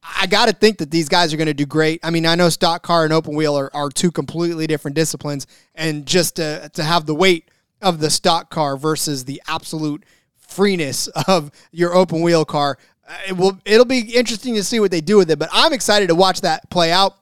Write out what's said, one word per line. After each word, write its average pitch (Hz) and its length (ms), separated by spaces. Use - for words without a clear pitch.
I 190 240
gotta 208 240
think 208 260
that 147 140
these 160 160
guys 175 260
are - 20
gonna 156 180
do 143 120
great. 156 380
I 160 60
mean, 165 140
I 165 120
know 175 120
stock 170 360
car 165 180
and 156 100
open 160 220
wheel 147 240
are, 139 160
are 147 160
two 175 220
completely 160 560
different 147 260
disciplines, 147 540
and 151 320
just 175 300
to, 151 380
to 160 100
have 165 200
the 151 120
weight 180 340
of 175 160
the 151 120
stock 165 380
car 143 280
versus 143 480
the 135 240
absolute 156 560
freeness 175 720
of 165 240
your 175 240
open 165 260
wheel 170 220
car, 143 340
uh, 165 80
it 190 100
will, 190 280
it'll 214 200
be 240 300
interesting 233 400
to 208 80
see 226 160
what 202 140
they 175 80
do 175 160
with 170 160
it, 147 80
but 156 120
I'm 269 200
excited 208 380
to 160 40
watch 185 280
that 165 280
play 170 220
out. 190 300